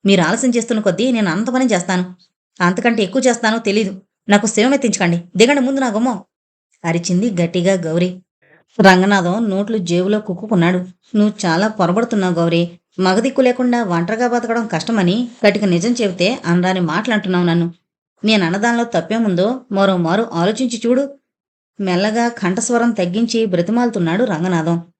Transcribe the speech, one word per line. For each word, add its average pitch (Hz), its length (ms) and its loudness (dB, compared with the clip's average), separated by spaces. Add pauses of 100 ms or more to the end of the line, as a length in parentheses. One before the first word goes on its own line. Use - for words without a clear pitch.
మీరు 190 160 4
ఆలస్యం 233 280 0
చేస్తున్న 226 300 -2
కొద్దీ 208 320 0
నేను 214 180 0
అంత 220 200 -2
పని 254 160 0
చేస్తాను. 185 480 -2 (460)
అంతకంటే 202 420 0
ఎక్కువ 196 240 -2
చేస్తానో 226 320 0
తెలీదు. 202 420 -2 (280)
నాకు 208 180 4
శివమెత్తించకండి. 208 760 0 (120)
దిగండి 269 240 4
ముందు 269 200 0
నా 254 80 0
గుమ్మం," 220 340 -2 (640)
అరిచింది 175 580 0
గట్టిగా 175 400 0
గౌరీ. 175 400 -2 (580)
రంగనాథం 196 680 4
నోట్లు 208 280 -2
జేబులో 180 420 0
కుక్కుకున్నాడు. 180 580 0 (380)
"నువ్వు 208 160 4 (140)
చాలా 175 220 0
పొరబడుతున్నావు 196 680 0
గౌరీ. 170 360 0 (300)
మగదిక్కు 226 400 0
లేకుండా 247 440 2
ఒంటరిగా 190 440 -2
బతకడం 226 380 -2
కష్టమని 208 640 -2 (160)
కటిక 208 200 2
నిజం 185 380 0
చెబితే 190 440 -2
అనరాని 180 340 0
మాటలు 185 340 -2
అంటున్నావు 180 300 0
నన్ను. 170 280 0 (520)
నేను 208 220 2
అన్నదానిలో 233 380 0
తప్పేముందో 208 760 0 (120)
మరోమారు 190 600 0
ఆలోచించి 220 540 -2
చూడు." 277 280 0 (680)
మెల్లగా 208 480 0
కంఠస్వరం 233 640 0
తగ్గించి 220 560 -2
బ్రతిమాలుతున్నాడు 196 800 0
రంగనాథం. 170 580 -2 (180)